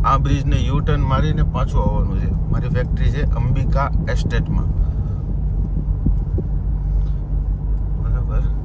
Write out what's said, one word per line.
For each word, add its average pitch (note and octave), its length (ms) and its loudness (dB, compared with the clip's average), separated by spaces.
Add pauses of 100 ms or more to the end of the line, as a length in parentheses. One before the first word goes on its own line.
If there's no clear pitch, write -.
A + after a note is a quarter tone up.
આ C3 140 2
બ્રિજને C#3 380 2
યુટર્ન D3 460 2
મારીને D3 420 2
પાછું - 380 0
આવવાનું - 380 2
છે. - 100 0 (220)
મારી - 180 0
ફેક્ટરી - 420 2
છે D3 120 0
અંબિકા - 680 2 (180)
એસ્ટેટમાં, - 600 0 (3250)
બરાબર? - 400 0 (220)